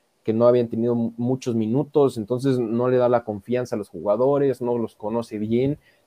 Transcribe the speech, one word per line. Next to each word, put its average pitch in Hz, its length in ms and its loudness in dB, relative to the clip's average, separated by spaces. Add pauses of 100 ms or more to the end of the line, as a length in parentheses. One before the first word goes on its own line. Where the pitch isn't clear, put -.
(220)
que 110 100 -2
no 113 140 4
habían 123 220 4
tenido 120 260 -2
mu-, 117 220 -2
muchos 123 400 -2
minutos, 135 640 0
entonces 127 420 -2
no 117 280 0
le 127 100 2
da 123 100 4
la 120 160 2
confianza 117 500 -4
a 110 40 -4
los 101 100 -8
jugadores, 127 720 0
no 120 160 -2
los 113 160 -6
conoce 110 440 -6
bien. 120 380 0 (300)